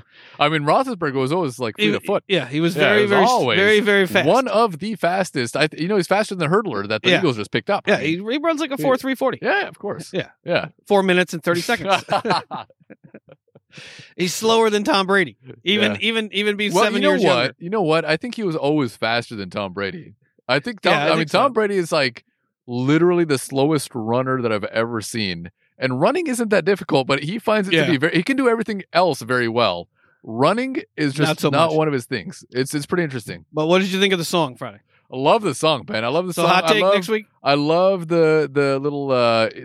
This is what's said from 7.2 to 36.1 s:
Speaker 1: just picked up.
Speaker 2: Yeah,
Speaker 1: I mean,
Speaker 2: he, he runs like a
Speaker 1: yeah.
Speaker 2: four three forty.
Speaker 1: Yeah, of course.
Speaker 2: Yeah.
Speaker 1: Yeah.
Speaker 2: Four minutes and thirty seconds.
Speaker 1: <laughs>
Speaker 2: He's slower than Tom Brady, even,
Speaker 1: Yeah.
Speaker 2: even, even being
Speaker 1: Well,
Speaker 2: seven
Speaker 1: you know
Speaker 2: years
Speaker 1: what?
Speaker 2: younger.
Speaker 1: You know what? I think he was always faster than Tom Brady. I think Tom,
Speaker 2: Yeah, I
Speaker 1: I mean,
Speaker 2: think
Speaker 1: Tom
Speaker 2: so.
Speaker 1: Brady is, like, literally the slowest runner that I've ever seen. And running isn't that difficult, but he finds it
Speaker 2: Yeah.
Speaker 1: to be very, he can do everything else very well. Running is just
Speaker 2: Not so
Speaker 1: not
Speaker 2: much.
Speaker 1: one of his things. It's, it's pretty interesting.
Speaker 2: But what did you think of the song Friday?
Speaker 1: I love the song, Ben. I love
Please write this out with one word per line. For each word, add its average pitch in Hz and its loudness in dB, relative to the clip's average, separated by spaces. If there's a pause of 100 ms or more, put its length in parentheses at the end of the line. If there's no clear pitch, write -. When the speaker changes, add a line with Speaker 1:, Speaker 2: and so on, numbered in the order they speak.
Speaker 1:
just 104 -8
picked - -2
up. 202 -2
Speaker 2:
Yeah, 202 4
Speaker 1:
I - 2
mean, 170 -4
Speaker 2:
he, 226 -4
he 302 -2
runs 311 -2
like 285 -6
a 277 -4
Speaker 1:
yeah. 302 -4
Speaker 2:
four 262 2
three 262 -4
forty. 247 -2
Speaker 1:
Yeah, 359 -2
of 165 -18
course. 185 -10
Speaker 2:
Yeah. 185 -4 (140)
Speaker 1:
Yeah. 170 -2 (180)
Speaker 2:
Four 196 4
minutes 180 2
and 160 -10
thirty 175 0
seconds. 196 0
Speaker 1:
<laughs> - 0 (2000)
Speaker 2:
He's 175 -4
slower 226 2
than 208 0
Tom 196 2
Brady, 185 0 (260)
even, 208 2
Speaker 1:
Yeah. 202 -6
Speaker 2:
even, 220 -2
even 208 0
being 202 -2
Speaker 1:
Well, 214 4
Speaker 2:
seven 208 0
Speaker 1:
you - 2
know - 4
Speaker 2:
years 233 2
Speaker 1:
what? 139 4
Speaker 2:
younger. 123 -2
Speaker 1:
You 170 -12
know 208 -2
what? 160 2
I 156 0
think 240 -10
he 226 -6
was 165 -2
always 139 0
faster 117 -2
than 95 -8
Tom 98 -6
Brady. 95 -8 (320)
I 135 0
think 233 -8
Tom, 180 2
Speaker 2:
Yeah, 151 2
I - -2
Speaker 1:
I - 2
mean, 156 2
Speaker 2:
think 156 -4
Speaker 1:
Tom 240 2
Speaker 2:
so. - -14
Speaker 1:
Brady 208 0
is, 170 -2
like, 135 -2 (400)
literally 160 2
the 147 0
slowest 139 0
runner 127 -2
that 117 -2
I've 104 -2
ever 113 -2
seen. 90 -6 (260)
And 131 -2
running 294 2
isn't 233 -4
that 185 2
difficult, 160 0
but 139 0
he 180 -6
finds 214 0
it 170 2
Speaker 2:
Yeah. 156 4
Speaker 1:
to - 0
be 135 2
very, 160 0
he - 2
can 262 -2
do 262 2
everything 220 -2 (100)
else 170 2
very 123 0
well. 107 0 (360)
Running 220 -2 (160)
is 143 -2
just 151 0
Speaker 2:
Not 156 -2
so 156 0
Speaker 1:
not 156 2
Speaker 2:
much. 156 0
Speaker 1:
one 156 2
of 147 0
his 123 -4
things. 127 -8
It's, 131 -4
it's 147 -6
pretty 175 0
interesting. 113 -8
Speaker 2:
But 156 0
what 185 4
did 190 0
you 190 -2
think 196 2
of 185 2
the 160 -6
song 151 0
Friday? 107 -14 (320)
Speaker 1:
I 127 -8
love 214 4
the 165 -2
song, 143 0
Ben. 110 -4
I 120 -2
love 175 -2